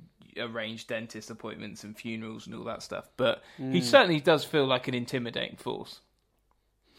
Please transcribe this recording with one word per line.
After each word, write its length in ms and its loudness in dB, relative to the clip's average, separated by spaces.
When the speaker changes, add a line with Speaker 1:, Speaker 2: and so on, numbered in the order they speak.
Speaker 1:
arrange 500 -6
dentist 420 -6
appointments 540 -12
and 140 -14
funerals 480 -8
and 100 -12
all 80 -10
that 200 -8
stuff. 340 -8
But 260 2
he 240 2
Speaker 2:
Mm. 20 -2
Speaker 1:
certainly 380 8
does 240 4
feel 200 2
like 220 0
an 60 -2
intimidating 640 -4
force. 420 -10